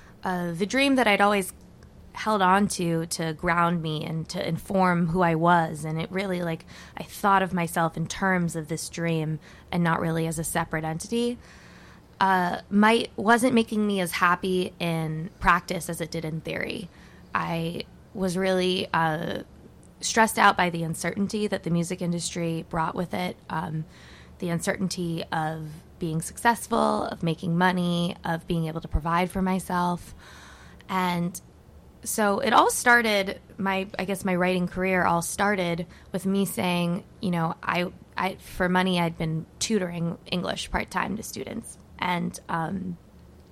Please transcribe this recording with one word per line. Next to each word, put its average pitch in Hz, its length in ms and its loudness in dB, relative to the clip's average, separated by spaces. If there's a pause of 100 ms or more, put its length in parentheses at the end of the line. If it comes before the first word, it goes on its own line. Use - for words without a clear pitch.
(240)
uh, 175 280 -2
the 170 120 -2
dream 269 320 4
that 240 100 6
I'd 202 140 6
always 202 320 4 (600)
held 214 300 0
on 190 260 6
to, 170 380 0
to 160 280 -4
ground 170 480 2
me 156 220 -4
and 160 240 -6
to - 180 -6
inform 175 640 2
who 180 140 2
I 165 120 4
was, 160 500 4
and 160 160 -4
it 165 100 -6
really, 185 320 -2
like, 165 240 -4 (300)
I 175 80 -8
thought 196 380 2
of 185 120 -2
myself 165 420 0
in 165 100 -4
terms 180 500 0
of 151 120 -6
this 160 200 -6
dream 160 500 -2 (340)
and 170 100 2
not 165 180 2
really 165 260 0
as 160 120 -4
a 165 60 -4
separate 160 400 -2
entity, 233 540 -2 (840)
uh, 185 400 2 (100)
might, 214 460 6
wasn't 233 380 4
making 220 320 2
me 202 140 0
as 170 120 -2
happy 180 680 2
in 160 520 -2 (100)
practice 180 480 2
as 170 120 -6
it 160 100 -6
did 165 140 -6
in 160 180 -4
theory. 175 460 -6 (460)
I 170 500 -4 (280)
was 185 240 -2
really, 185 560 0
uh, 165 460 -2 (640)
stressed - 360 2
out 202 180 6
by 180 140 2
the 170 120 -4
uncertainty 190 640 -2
that 196 160 -4
the 165 80 -2
music 170 320 -2
industry 170 680 -4
brought 165 240 -2
with 180 200 -6
it, 180 220 -4 (140)
um, 160 340 -4 (540)
the 180 100 -4
uncertainty 170 840 -2
of 160 320 -4 (360)
being 165 240 -2
successful, 226 840 0
of - 180 -8
making 165 360 -2
money, 175 680 0
of 165 220 -4
being 165 200 -2
able 160 140 -6
to - 80 -10
provide 170 420 0
for 190 120 -2
myself. 180 720 -2 (760)
And 180 500 -2 (640)
so 202 380 2
it 220 140 2
all 370 160 8
started, 220 680 4 (200)
my, 190 300 -2 (100)
I 190 80 -2
guess 190 180 -4
my 185 100 0
writing 180 320 2
career 185 380 0
all 170 160 4
started 180 640 0 (280)
with 190 120 -4
me 196 220 2
saying, 175 580 -2 (160)
you 180 100 -2
know, 170 320 0
I, 175 260 -2 (280)
I, 185 200 -2
for - 340 -2
money, 185 280 2
I'd 170 200 0
been 160 260 -4 (140)
tutoring 175 580 -2 (160)
English - 380 -4
part-time - 480 -2
to - 40 -12
students - 540 -10 (220)
and, 175 500 -4
um, 175 480 -4 (560)